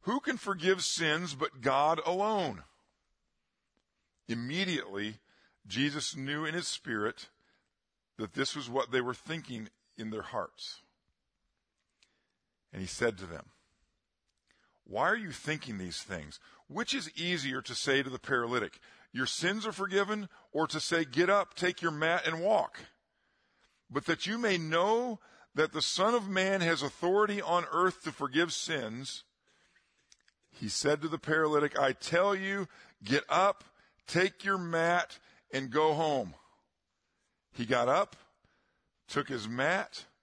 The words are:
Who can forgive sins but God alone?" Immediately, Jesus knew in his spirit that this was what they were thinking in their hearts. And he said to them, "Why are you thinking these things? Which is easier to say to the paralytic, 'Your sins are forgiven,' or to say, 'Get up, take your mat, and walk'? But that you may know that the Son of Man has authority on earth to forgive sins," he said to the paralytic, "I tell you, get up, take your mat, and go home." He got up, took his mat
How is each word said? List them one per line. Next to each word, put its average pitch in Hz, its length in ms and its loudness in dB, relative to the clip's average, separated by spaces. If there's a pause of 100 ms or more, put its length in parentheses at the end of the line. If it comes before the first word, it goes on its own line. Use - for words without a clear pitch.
Who 240 180 -2
can - 180 -4
forgive 185 460 0
sins 160 500 0
but 135 280 -4
God 143 440 4
alone?" 180 560 0 (1700)
Immediately, 117 880 -2 (500)
Jesus 139 500 -2
knew 147 300 -4
in 156 80 -4
his 170 120 -4
spirit - 640 -4 (920)
that 107 160 -6
this 135 220 -2
was 135 140 -8
what 120 200 -2
they 127 120 2
were 123 120 -4
thinking 123 540 -10 (300)
in 110 140 -6
their 107 100 -6
hearts. - 600 -8 (1900)
And 92 100 -8
he 92 60 -6
said 113 300 -2
to 92 80 -12
them, 82 220 -12 (1400)
"Why 123 240 2
are 220 80 2
you 202 140 -8
thinking 135 460 -6
these 90 240 -8
things? 78 380 -10 (300)
Which 220 240 -6
is 170 240 -6
easier 143 440 -2
to 123 140 -10
say 139 260 2
to 131 80 -4
the 127 80 -6
paralytic, 120 640 0 (320)
'Your 127 140 -2
sins 202 420 -2
are 208 60 -4
forgiven,' 196 560 0 (240)
or 156 140 2
to 156 120 -2
say, 165 240 2
'Get 160 260 2
up, 202 240 4
take 180 280 -2
your 170 100 0
mat, 160 340 2
and 160 140 0
walk'? 190 400 2 (1080)
But 135 160 -4
that 160 200 0
you 208 120 -4
may 214 200 2
know 202 640 2 (340)
that 156 200 0
the 156 80 -2
Son 202 320 2
of 208 160 0
Man 190 320 2
has 165 200 2
authority 202 600 2
on 170 320 2
earth 175 300 2
to 151 100 -6
forgive 147 400 0
sins," 131 720 -6 (1200)
he 107 200 -8
said 143 320 0
to 160 80 -4
the 160 100 -6
paralytic, 151 580 2
"I 135 140 4
tell 180 420 2
you, 196 340 -4 (360)
get 123 260 0
up, 185 360 4 (420)
take 185 360 2
your 196 140 0
mat, 170 600 0 (340)
and 135 160 -2
go 156 240 4
home." 143 400 2 (1160)
He 117 140 -6
got 120 220 2
up, 170 280 2 (920)
took 143 220 -4
his 113 180 -6
mat 139 580 -2 (180)